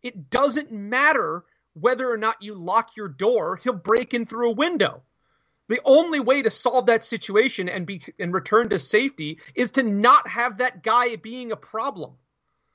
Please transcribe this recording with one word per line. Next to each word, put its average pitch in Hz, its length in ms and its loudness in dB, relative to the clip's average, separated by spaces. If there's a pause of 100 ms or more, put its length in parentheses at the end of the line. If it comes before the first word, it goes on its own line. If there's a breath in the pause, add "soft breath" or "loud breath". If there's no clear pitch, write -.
it 208 280 -14
doesn't 277 420 -2
matter 214 720 0 (300)
whether 247 360 0
or 226 60 -2
not 220 240 -2
you 208 140 -14
lock 190 420 -2
your 208 120 -10
door, 180 480 0
he'll 247 180 -2
break 226 400 0
in 233 100 -2
through 233 240 -2
a 226 60 0
window. 294 480 0 (640)
The 240 160 -2
only 311 340 6
way 269 220 2
to 226 80 -2
solve 247 380 0
that 226 180 4
situation 208 640 -2
and 175 180 -6
be, 190 140 -10 (180)
and 175 140 -4
return 208 380 2
to 196 80 0
safety 190 600 -2 (160 loud breath)
is - 180 -2
to 269 100 2
not 220 440 4
have 233 320 -4
that 247 240 -4
guy 240 340 2
being 226 360 -10
a - 40 -4
problem. 214 560 -8 (640)